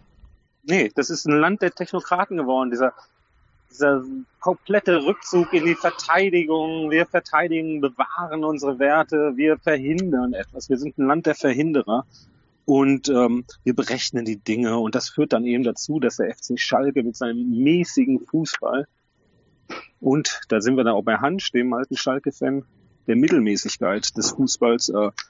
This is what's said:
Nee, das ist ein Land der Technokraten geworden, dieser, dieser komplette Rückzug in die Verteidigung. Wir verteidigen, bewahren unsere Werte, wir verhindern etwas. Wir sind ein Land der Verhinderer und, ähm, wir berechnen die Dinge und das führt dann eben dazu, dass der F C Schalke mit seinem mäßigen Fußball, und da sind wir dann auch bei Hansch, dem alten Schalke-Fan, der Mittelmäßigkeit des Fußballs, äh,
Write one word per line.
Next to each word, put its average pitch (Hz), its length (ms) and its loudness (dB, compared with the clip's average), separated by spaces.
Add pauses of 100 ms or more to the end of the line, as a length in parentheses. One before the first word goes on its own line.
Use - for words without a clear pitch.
(600)
Nee, 170 320 0
das 139 160 -2
ist 160 160 -6
ein 147 100 4
Land 170 280 2
der 175 80 2
Technokraten 180 640 -2
geworden, 131 320 0
dieser, 123 240 0 (800)
dieser 139 320 2 (360)
komplette 185 640 0
Rückzug 175 500 0
in 160 120 2
die 170 100 2
Verteidigung. 160 1160 0
Wir 160 160 2
verteidigen, 160 720 -2
bewahren 156 640 -4
unsere 139 340 -2
Werte, 147 580 2
wir 151 220 2
verhindern 147 760 0
etwas. 98 360 -8
Wir 131 80 2
sind 139 200 -6
ein 135 100 2
Land 156 180 2
der 151 100 2
Verhinderer 143 680 0 (600)
und, 139 440 4
ähm, 123 360 2 (180)
wir 123 120 0
berechnen 127 500 -4
die 110 120 -4
Dinge 113 400 0
und 110 180 -2
das 123 140 -4
führt 147 240 0
dann 120 120 2
eben 123 180 0
dazu, 123 360 -4
dass 123 180 0
der 104 120 -2
F - 120 -12
C 123 160 -6
Schalke 135 460 -2
mit 117 120 -6
seinem 120 340 -4
mäßigen 135 760 0
Fußball, 139 640 -4 (1120)
und 139 500 -2
da 110 120 2
sind 127 160 0
wir 131 60 2
dann 113 100 2
auch 101 100 -2
bei 110 140 0
Hansch, 170 340 -4
dem 123 220 0
alten 127 240 -6
Schalke-Fan, 135 680 -4 (420)
der 113 80 2
Mittelmäßigkeit 107 1000 0
des 107 160 -4
Fußballs, 123 580 0
äh, 104 220 0 (180)